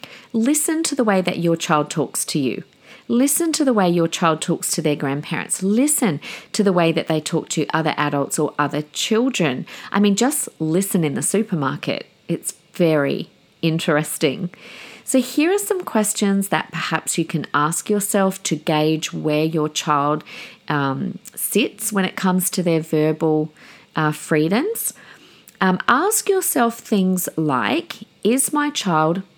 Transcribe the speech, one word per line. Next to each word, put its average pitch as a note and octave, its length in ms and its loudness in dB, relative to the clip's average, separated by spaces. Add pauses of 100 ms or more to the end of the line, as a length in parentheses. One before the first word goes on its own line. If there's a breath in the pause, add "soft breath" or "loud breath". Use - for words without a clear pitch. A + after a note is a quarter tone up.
(340 loud breath)
Listen D#4 500 2
to C#4+ 120 -4
the B3+ 100 2
way G3 160 4
that - 180 -2
your E3+ 160 2
child D3+ 340 2
talks - 360 -4
to - 140 -2
you. B2+ 240 -2 (440 loud breath)
Listen C#4+ 440 2
to D4 120 0
the C4 100 4
way G3 140 4
your F3 200 4
child D#3+ 340 0
talks - 300 -2
to F#3 100 -2
their D3+ 140 2
grandparents. D3 640 -4
Listen G#3 580 2 (340 loud breath)
to G#3+ 100 2
the F#3+ 100 4
way E3 180 4
that D#3+ 160 -2
they D#3 140 0
talk - 280 -2
to - 220 -2
other D#3+ 260 0
adults C#3+ 420 0
or D3+ 180 -2
other D3 240 -2 (120)
children. G#3+ 760 0 (240 loud breath)
I - 80 2
mean, G3+ 160 4
just B3+ 340 0 (100)
listen E3+ 440 0
in C#3+ 100 0
the C3 80 -4
supermarket. D3 840 -2 (200)
It's - 280 -6 (180)
very D3 560 2 (320)
interesting. D#3+ 880 0 (540 loud breath)
So C4 180 2
here D4+ 320 2
are G#4 60 2
some G4 240 -2
questions G3 640 0
that - 220 -2
perhaps - 440 -4
you E3 100 0
can D#3+ 280 -4
ask D3+ 380 0
yourself G3 500 0
to - 140 -2
gauge D#3 580 0
where D#3 320 0
your D#3 240 0
child, D3+ 540 0 (440 loud breath)
um, C#3 520 -2 (160)
sits - 580 -2
when G3 120 0
it - 100 -6
comes F#3 340 0
to F3+ 140 -2
their E3 180 2
verbal, D#3 720 0 (420 loud breath)
uh, D3+ 180 2
freedoms. F#3+ 800 0 (680 loud breath)
Um, F#3 160 2 (100)
ask E4+ 400 2
yourself D4 520 0
things F#3 580 0
like, D3+ 600 0 (260)
"Is B3 280 2
my D4 200 0
child E3+ 500 2 (160)